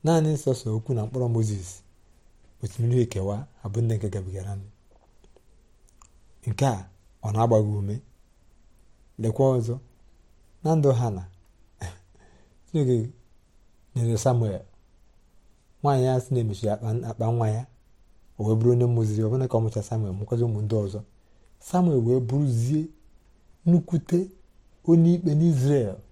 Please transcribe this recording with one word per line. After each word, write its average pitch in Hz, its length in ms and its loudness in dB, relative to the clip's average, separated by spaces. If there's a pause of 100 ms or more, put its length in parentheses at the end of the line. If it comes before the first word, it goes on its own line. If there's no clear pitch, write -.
Naanị 156 240 4
nsọsọ 135 460 -2
okwu 110 180 -4
na 113 120 0
mkpọrọ 123 240 -4
Mozis, 104 420 -2 (880)
Osimiri 117 340 -2
Uhie 123 120 2
kewa, 98 300 -4 (180)
ha - 140 -16
bụ 101 120 -4
ndị 113 160 0
nke 107 120 -4
gabigara 95 480 -8
nụ. 98 100 -14 (1800)
Nke 120 220 -2
a, 107 220 -4 (340)
ọ 110 80 -6
na-agba 113 300 2
gị 104 160 -2
ume? 101 200 -6 (1200)
Lekwa 110 320 0
ọzọ, 117 240 0 (920)
na 156 100 0
ndụ 143 180 4
Hana, 113 300 -2 (580)
<laughs> - 840 -20
Chineke 127 320 0 (1000)
nyere 117 240 0
Samuel. 117 440 0 (1200)
Nwaanyị 135 220 2
ya 127 160 2
sị - 100 -14
na-emechi 110 380 -2
akpa, 107 200 -4 (180)
akpa 113 200 -4
nwa 117 240 0
ya, 113 120 -4 (760)
o 107 60 -4
wee 110 100 2
bụrụ 117 180 4
onye 120 140 4
mụziri, 110 360 0
ọbụna 123 260 -2
ka - 80 -2
ọ 113 60 4
mụcha 107 200 -2
Samuel, 107 300 -4
mụkwazi 107 320 -4
ụmụ 107 180 -2
ndị 107 140 -2
ọzọ. 104 240 -4 (600)
Samuel 175 360 2
wee 120 220 2
bụrụzie 131 640 0 (840)
nnukwute 175 520 2 (680)
onye 165 280 6
ikpe 175 220 0
n'Izrel. 139 600 2 (160)